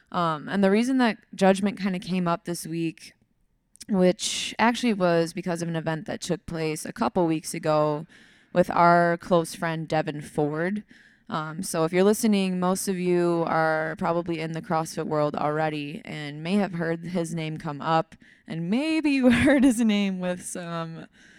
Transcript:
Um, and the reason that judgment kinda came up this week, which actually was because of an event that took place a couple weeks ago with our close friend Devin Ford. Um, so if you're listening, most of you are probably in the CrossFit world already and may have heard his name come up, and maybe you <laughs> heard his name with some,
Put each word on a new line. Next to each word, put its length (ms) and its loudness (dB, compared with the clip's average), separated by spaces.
Um, 360 0
and 140 2
the 80 6
reason 280 2
that 200 2
judgment 460 4
kinda 180 -2
came 300 -2
up 160 -2
this 200 -6
week, 500 -6
which 720 2
actually 360 2
was 380 2
because 280 -4
of 80 -4
an 60 -4
event 320 -4
that 140 -8
took 260 -6
place 400 -4
a 60 -10
couple 340 0
weeks 260 -2
ago 540 0
with 180 2
our 480 4
close 360 0
friend 340 -4
Devin 320 -2
Ford. 640 -2
Um, 340 -6
so 220 0
if 80 -2
you're 120 4
listening, 560 2
most 260 0
of 120 -2
you 480 2
are 520 0
probably 420 -2
in 120 -6
the 80 -6
CrossFit 460 -4
world 280 0
already 720 -4
and 380 -12
may 120 -2
have 200 0
heard 280 -4
his 320 -4
name 220 -6
come 240 -8
up, 340 0
and 220 -6
maybe 420 0
you 200 4
<laughs> 0 -
heard 340 6
his 160 4
name 400 2
with 240 -4
some, 640 -10